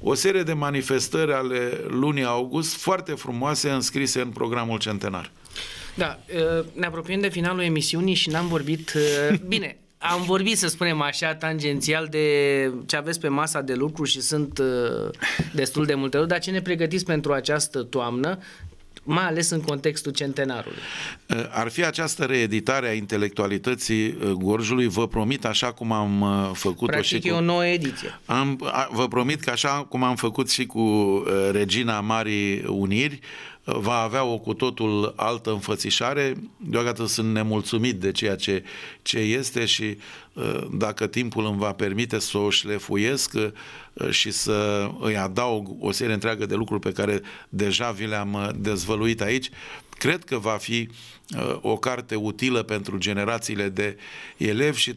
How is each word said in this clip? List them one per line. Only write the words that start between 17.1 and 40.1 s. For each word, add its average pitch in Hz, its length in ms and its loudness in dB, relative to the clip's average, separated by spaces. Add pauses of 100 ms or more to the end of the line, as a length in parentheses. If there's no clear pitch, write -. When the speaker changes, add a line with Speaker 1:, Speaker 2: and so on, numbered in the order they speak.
Speaker 2:
această 139 500 0
toamnă, 123 540 -2 (680)
mai 165 220 2
ales 170 240 0
în 160 120 0
contextul 147 500 -2
centenarului? 135 680 -4 (720)
Speaker 1:
Ar 113 180 0
fi 165 180 2
această 160 380 0
reeditare 123 640 2
a 110 60 2
intelectualității, 107 1120 2
uh, - 240 0
Gorjului. 107 560 4
Vă 107 200 2
promit, 110 380 0
așa 117 260 2
cum 117 200 -4
am, 104 300 2
uh, 98 320 4
făcut-o 92 320 0
Speaker 2:
Practic, - 360 0
Speaker 1:
și 180 60 -2
Speaker 2:
e - 40 2
Speaker 1:
cu 170 40 2
Speaker 2:
o 170 60 2
nouă 175 240 2
ediție. 170 600 -2
Speaker 1:
Am, 135 380 0
a, 135 280 0
vă 120 160 2
promit 123 340 2
că, - 80 -2
așa 139 400 0
cum 127 140 0
am 127 120 4
făcut 120 360 0
și 131 140 2
cu, 113 140 -6
uh, 104 460 4 (260)
Regina 104 480 2
Marii 104 680 0
Uniri, 101 520 2 (440)
uh, - 160 -2
va 110 220 0
avea 113 220 0
o 117 140 0
cu 110 160 -4
totul 107 600 0
altă 113 360 -2
înfățișare. 117 840 0 (240)
Deocamdată 117 500 -2
sunt 110 260 0
nemulțumit 110 640 0
de 95 120 0
ceea 101 240 0
ce, 92 280 -2 (380)
ce - 160 -2
este 117 480 0
și, 104 320 0 (360)